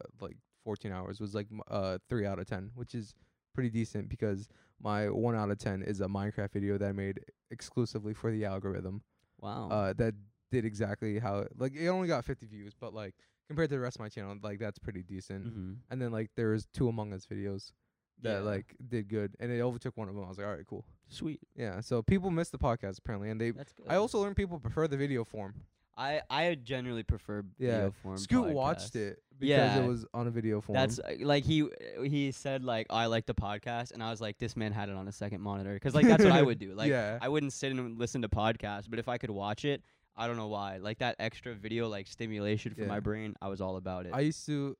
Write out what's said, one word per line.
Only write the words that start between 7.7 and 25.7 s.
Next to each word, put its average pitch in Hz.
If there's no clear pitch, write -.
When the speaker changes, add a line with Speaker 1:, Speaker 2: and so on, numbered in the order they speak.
Speaker 1:
for 113
the 107
algorithm. 95
Speaker 2:
Wow. 104
Speaker 1:
Uh, 98
that 113
did 123
exactly 107
how, 101
like, 135
it 165
only 185
got 147
fifty 127
views, 104
but, 113
like, 104
compared 156
to 143
the 131
rest 123
of -
my 107
channel, 101
like, 104
that's 104
pretty 95
decent. 95
Speaker 2:
Mm-hmm. 98
Speaker 1:
And 127
then, 120
like, 110
there 113
was 107
two -
Among 107
Us 95
videos 101
that, 110
Speaker 2:
Yeah. -
Speaker 1:
like, 101
did 110
good, 104
and 120
it 120
overtook 120
one 107
of 98
'em. 98
I 90
was 92
like, 101
"All 104
right, 85
cool." 104
Speaker 2:
Sweet. -
Speaker 1:
Yeah, 104
so 117
people 190
miss 170
the 147
podcast, 110
apparently, 104
and 110
they, 117
Speaker 2:
That's -
good. -
Speaker 1:
I 160
also 214
learned 202
people 175
prefer 120
the 139
video 135
form. 104